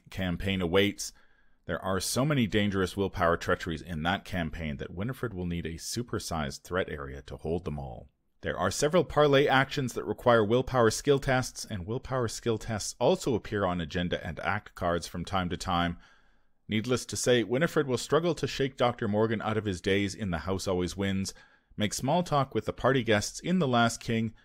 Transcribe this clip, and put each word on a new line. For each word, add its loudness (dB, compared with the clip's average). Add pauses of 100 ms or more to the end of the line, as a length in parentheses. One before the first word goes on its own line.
campaign -2
awaits. 2 (540)
There -4
are -2
so 0
many 2
dangerous 0
willpower 2
treacheries -2
in -6
that 0
campaign -4
that -10
Winifred -6
will -6
need -4
a -8
supersized -6
threat -2
area -10
to -12
hold -4
them -6
all. -12 (340)
There -2
are 0
several 2
parlay 4
actions 2
that -4
require 4
willpower 4
skill 2
tests, -2
and -6
willpower -4
skill -2
tests -6
also 2
appear -2
on 0
agenda -2
and -8
act -4
cards 0
from -8
time -2
to -4
time. 0 (720)
Needless 0
to -8
say, 4
Winifred 0
will 0
struggle 2
to -4
shake -2
Doctor 2
Morgan 0
out 0
of -4
his -2
days 2
in -4
The -2
House -4
Always 0
Wins, -2 (420)
make -2
small 0
talk 0
with -2
the -4
party 2
guests 2
in 0
The 2
Last 2
King, -2 (120)